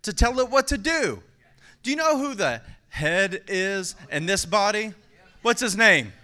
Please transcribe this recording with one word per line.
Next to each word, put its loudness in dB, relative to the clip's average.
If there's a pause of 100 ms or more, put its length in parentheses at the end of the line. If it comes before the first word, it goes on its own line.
to -8
tell 2
it 0
what 2
to -2
do. -2 (600)
Do -4
you -2
know 2
who -4
the -2 (280)
head -2
is -4 (120)
in -4
this 0
body? 0 (480)
What's 2
his -2
name? 4 (100)